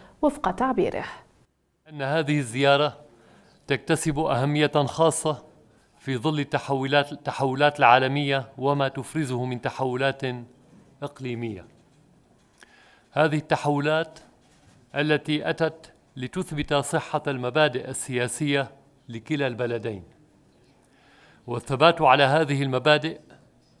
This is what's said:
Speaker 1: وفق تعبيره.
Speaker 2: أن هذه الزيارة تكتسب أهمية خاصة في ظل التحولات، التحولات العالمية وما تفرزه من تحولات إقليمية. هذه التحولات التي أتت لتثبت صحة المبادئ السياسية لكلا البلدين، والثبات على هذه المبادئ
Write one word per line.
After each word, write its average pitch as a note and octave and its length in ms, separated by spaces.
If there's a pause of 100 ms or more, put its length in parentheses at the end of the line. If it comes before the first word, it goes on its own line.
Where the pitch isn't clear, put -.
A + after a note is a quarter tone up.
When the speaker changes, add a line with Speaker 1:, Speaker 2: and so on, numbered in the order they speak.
(220)
Speaker 1:
وفق C#4+ 280
تعبيره. G#3+ 540 (840)
Speaker 2:
أن D3+ 140
هذه D3 360
الزيارة C#3 580 (680)
تكتسب C#3+ 520
أهمية D3 540 (140)
خاصة D#3 560 (560)
في C3+ 180
ظل D3 240
التحولات، C#3 720
التحولات C#3 680
العالمية C3+ 680 (100)
وما C#3 300
تفرزه B2+ 560
من B2+ 160
تحولات C3 640 (800)
إقليمية. A#2 640 (1500)
هذه D3+ 240
التحولات D3 800 (760)
التي D3+ 560
أتت D#3+ 420 (240)
لتثبت D3 580
صحة D3 520
المبادئ C3 600
السياسية C3 840 (380)
لكلا C3+ 380
البلدين، A#2 560 (1400)
والثبات C#3 560
على C#3 200
هذه C#3 400
المبادئ C#3 560 (600)